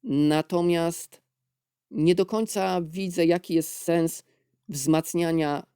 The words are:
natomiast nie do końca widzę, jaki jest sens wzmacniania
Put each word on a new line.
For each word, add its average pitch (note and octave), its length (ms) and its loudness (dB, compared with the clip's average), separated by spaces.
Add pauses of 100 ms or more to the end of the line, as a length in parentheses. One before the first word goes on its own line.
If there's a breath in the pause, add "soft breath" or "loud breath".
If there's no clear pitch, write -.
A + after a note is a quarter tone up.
natomiast E3+ 1160 0 (680)
nie E3 240 2
do F#3 100 2
końca F#3+ 560 -2
widzę, E3+ 440 -2
jaki E3+ 280 2
jest D#3+ 180 0
sens E3 520 -2 (460)
wzmacniania D#3+ 920 0 (120)